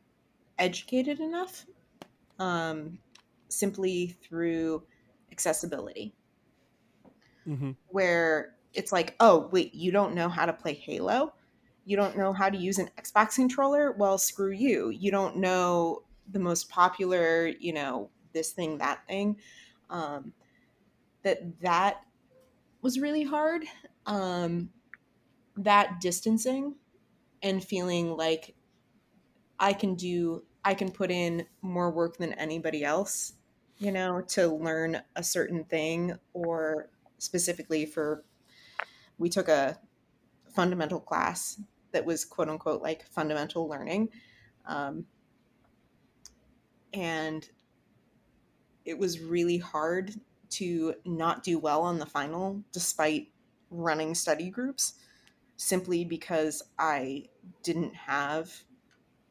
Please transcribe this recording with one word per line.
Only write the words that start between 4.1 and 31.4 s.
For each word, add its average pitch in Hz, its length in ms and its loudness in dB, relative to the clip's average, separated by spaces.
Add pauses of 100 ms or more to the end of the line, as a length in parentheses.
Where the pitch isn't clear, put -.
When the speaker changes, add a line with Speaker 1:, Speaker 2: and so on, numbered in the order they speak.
Speaker 1:
through 165 600 -2 (500)
accessibility. 156 840 -6 (1300)
Speaker 2:
Mm-hmm. 139 260 -4 (160)
Speaker 1:
Where 170 680 2 (180)
it's - 200 -4
like, 175 280 2
"Oh, 180 320 10
wait, 185 220 2
you 175 180 -2
don't 196 220 4
know 175 140 0
how 170 180 0
to 165 60 0
play 156 220 -4
Halo? 240 600 -2 (500)
You 196 120 -2
don't 196 200 2
know 196 160 2
how 196 160 2
to 202 80 -2
use 190 220 0
an 180 200 -2
Xbox - 380 2
controller? 277 560 4
Well, 196 260 4
screw 196 340 0
you. 190 380 2
You 185 200 0
don't 196 260 2
know 180 680 2 (280)
the 196 80 -4
most 175 320 0
popular, 175 760 4
you 170 240 -6
know, 131 380 -4 (220)
this 160 200 -4
thing, 156 260 -4
that - 280 -4
thing." 202 320 -2 (520)
Um, 147 420 -8 (920)
that, 170 380 -2
that 180 400 2 (840)
was 262 160 0
really 294 260 0
hard. 311 400 0 (420)
Um, 175 640 -2 (840)
that 202 440 6
distancing 226 720 0 (680)
and 190 200 0
feeling 175 540 -2
like 160 380 0 (1040)
I 196 160 4
can 196 200 -2
do, 175 500 -2 (200)
I 196 100 2
can 190 160 -4
put 185 200 -2
in 175 360 -2 (160)